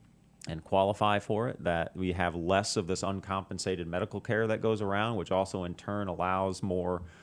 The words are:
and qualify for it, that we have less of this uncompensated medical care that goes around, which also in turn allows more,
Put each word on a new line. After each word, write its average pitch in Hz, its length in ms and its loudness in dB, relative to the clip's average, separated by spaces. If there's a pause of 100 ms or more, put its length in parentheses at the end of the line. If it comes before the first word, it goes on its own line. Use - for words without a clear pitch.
(480)
and 80 160 -8
qualify 101 560 4
for 113 300 -2
it, - 140 -8
that 85 320 0
we 90 180 0
have 87 220 2
less 95 420 2
of 87 100 -2
this 92 160 -2
uncompensated 95 840 -4
medical 90 340 -2
care 113 260 0
that 110 140 0
goes 110 200 2
around, 104 360 0
which 85 140 -2
also 92 340 2
in 87 100 -4
turn 101 320 -4
allows 92 560 0
more, 90 400 0 (200)